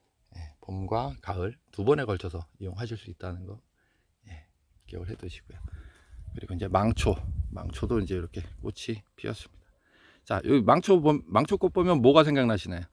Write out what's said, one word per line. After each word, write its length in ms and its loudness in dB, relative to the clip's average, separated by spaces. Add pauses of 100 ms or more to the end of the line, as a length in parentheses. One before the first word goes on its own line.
(360)
예, 260 -16
봄과 600 -4
가을 340 -6 (160)
두 140 -6
번에 180 4
걸쳐서 420 -6 (140)
이용하실 380 -10
수 140 -18
있다는 340 -12
거, 160 -16 (680)
예, 180 -18 (420)
기억을 220 -10
해 60 -10
두시고요. 420 -16 (800)
그리고 200 -12
이제 120 -4
망초, 480 2 (360)
망초도 480 -4
이제 160 -4
이렇게 260 -8 (200)
꽃이 400 -10 (140)
피었습니다. 460 -14 (640)
자, 220 -4
여기 160 4
망초 400 4
보-, 240 4
망초꽃 480 2
보면 280 2
뭐가 220 10
생각나시나요? 580 0 (120)